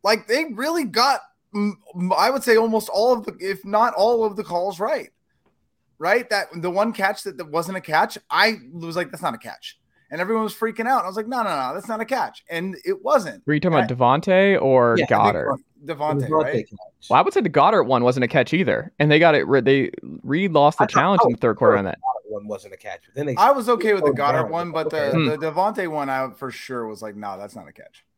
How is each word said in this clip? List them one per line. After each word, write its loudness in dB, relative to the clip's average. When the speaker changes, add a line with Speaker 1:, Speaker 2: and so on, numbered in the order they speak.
Speaker 1:
Like, 0
they 0
really -4
got, 2
m-, -4
m-, -2
I 4
would -2
say 4
almost 2
all 2
of -4
the, -10
if -6
not 2
all 2
of -2
the -8
calls -4
right. -4
Right? 0
That, -2
the -6
one 0
catch -2
that, -12
that -12
wasn't -4
a -8
catch, 0
I 2
was -10
like, -4
"That's -14
not -4
a -18
catch." -20
And -8
everyone -2
was -6
freaking -4
out. 0
I -6
was -10
like, -8
"No, -4
no, -2
no, -4
that's -10
not -6
a -4
catch." -6
And -6
it -4
wasn't. -2
Speaker 2:
Were 0
you 0
talking 0
Speaker 1:
I 2
Speaker 2:
about -6
Devontae 4
or 4
Speaker 3:
Yeah, 2
I -2
think -12
Speaker 2:
Goddard? 2
Speaker 1:
Devontae, -4
Speaker 3:
Devontae 0
Speaker 1:
right? -4
Speaker 3:
catch. -20
Speaker 2:
Well, 6
I 6
would 0
say 2
the -2
Goddard 4
one 2
wasn't 2
a -6
catch 0
either. 0
And 4
they 6
got 6
it, 2
re-, 4
they 2
re-lost 2
the 4
Speaker 3:
I 2
thought, -10
Speaker 2:
challenge 2
Speaker 3:
I 4
Speaker 2:
in 2
the -6
third 0
quarter 4
Speaker 3:
thought 0
Speaker 2:
on -4
that. -6
Speaker 3:
the -8
Goddard -8
one -10
wasn't -12
a -20
catch, -16
but -20
then -6
they -4
Speaker 1:
I 6
was 0
okay 2
with 0
the 2
Speaker 3:
slowed 2
Speaker 1:
Goddard 0
Speaker 3:
down. -6
Speaker 1:
one, -6
but -4
Speaker 3:
Okay. -2
Speaker 1:
the, 0
Speaker 2:
Hmm. 2
Speaker 1:
the -2
Devontae -2
one, -6
I -4
for -12
sure -10
was -12
like, -12
"No, -10
that's -16
not -18
a -20
catch." -20